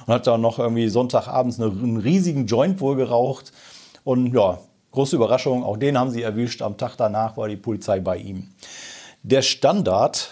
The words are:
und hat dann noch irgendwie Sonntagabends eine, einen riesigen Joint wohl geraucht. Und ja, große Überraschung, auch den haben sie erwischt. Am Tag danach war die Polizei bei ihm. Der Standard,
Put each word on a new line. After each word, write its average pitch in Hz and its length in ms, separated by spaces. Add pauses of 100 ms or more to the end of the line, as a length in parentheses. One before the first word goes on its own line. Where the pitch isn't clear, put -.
und 117 80
hat 113 120
dann 117 140
noch 113 180
irgendwie 117 300
Sonntagabends 123 720
eine, 110 100
einen 113 280
riesigen 147 480
Joint 147 340
wohl 139 160
geraucht. 120 560 (500)
Und 123 300
ja, 98 280 (320)
große 135 220
Überraschung, 123 480
auch 107 140
den 135 220
haben 131 120
sie 117 120
erwischt. 113 400
Am 107 160
Tag - 180
danach 110 400
war 110 120
die 107 80
Polizei 101 440
bei 92 160
ihm. 95 320 (760)
Der 131 180
Standard, 139 880